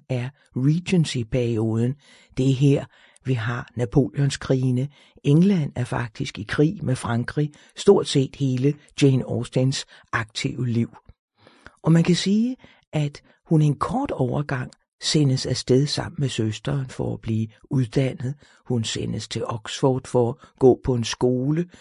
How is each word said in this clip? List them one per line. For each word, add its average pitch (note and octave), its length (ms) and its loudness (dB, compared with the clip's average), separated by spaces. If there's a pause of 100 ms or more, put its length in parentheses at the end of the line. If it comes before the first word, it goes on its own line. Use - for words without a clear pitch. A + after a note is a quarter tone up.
er B2+ 200 -4 (280)
Regency-perioden. B2 1400 0 (420)
Det C3 140 4
er C3 40 4
her, C#3 300 4 (400)
vi C3 100 -2
har B2 420 -4
Napoleonskrigene. C3 1120 0 (360)
England D#3+ 520 4
er B2 80 -4
faktisk B2 540 -6
i - 40 -8
krig D3 400 0
med B2+ 140 -2
Frankrig D3 540 -4 (260)
stort F3 300 4
set - 300 -2
hele C3+ 380 0 (280)
Jane C3 220 4
Austens C3 600 -2 (260)
aktive B2 560 -4
liv. A#2 280 -2 (840)
Og D#3+ 100 2
man E3 100 6
kan F3 140 2
sige, A3 400 0 (360)
at D3 300 -4 (240)
hun D#3 160 4
en D3 160 2
kort C4+ 320 -4
overgang C3+ 600 -4 (300)
sendes C#3 460 2
afsted C3 400 2
sammen C3+ 320 -6
med C#3 100 0
søsteren B2+ 600 -4
for A#2 260 -6
at A2+ 60 -10
blive A2+ 280 -2 (220)
uddannet. C3 640 -2 (320)
Hun A#2+ 180 -2
sendes A#2 440 -6
til - 180 -6
Oxford C3 600 -2
for A#2+ 220 0
at A#2+ 80 -6 (220)
gå B2+ 260 6
på C3 100 0
en A#2 100 -2
skole, C3 640 0 (140)